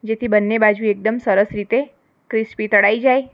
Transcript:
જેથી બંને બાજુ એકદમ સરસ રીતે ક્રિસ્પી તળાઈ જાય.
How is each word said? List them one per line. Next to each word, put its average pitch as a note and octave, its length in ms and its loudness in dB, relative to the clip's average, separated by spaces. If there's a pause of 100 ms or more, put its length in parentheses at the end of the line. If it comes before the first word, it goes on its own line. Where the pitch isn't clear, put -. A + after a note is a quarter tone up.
જેથી A3+ 240 -4
બંને G#3 300 2
બાજુ G#3+ 260 2
એકદમ G#3+ 340 -2
સરસ G#3 320 0
રીતે G#3+ 300 -2 (500)
ક્રિસ્પી A3 380 -4
તળાઈ G#3 320 2
જાય. C4 340 0